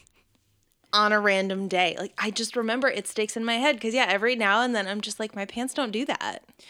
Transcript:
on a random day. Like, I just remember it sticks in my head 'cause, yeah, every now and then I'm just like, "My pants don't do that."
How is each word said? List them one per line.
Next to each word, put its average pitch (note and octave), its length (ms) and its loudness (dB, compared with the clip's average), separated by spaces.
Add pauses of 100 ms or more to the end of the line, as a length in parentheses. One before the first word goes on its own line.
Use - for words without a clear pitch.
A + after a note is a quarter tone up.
(920)
on G#3 200 4
a G#3+ 60 4
random F#3+ 480 2
day. F3+ 300 2
Like, - 220 -8
I G#3 100 -2
just A3 260 -4
remember A#3+ 340 0
it G3+ 180 -4
sticks G#3+ 300 -4
in A3+ 80 -2
my A#3 100 0
head C4 260 2
'cause, A3+ 140 -2
yeah, B3+ 120 4
every G3+ 280 2
now G#3+ 260 4
and B3 140 0
then G3+ 120 0
I'm G3+ 140 -4
just G#3 200 -8
like, A3 140 -6
"My G3+ 100 -6
pants A#3+ 280 -6
don't C4 180 -2
do A3 140 -2
that." - 380 -4 (260)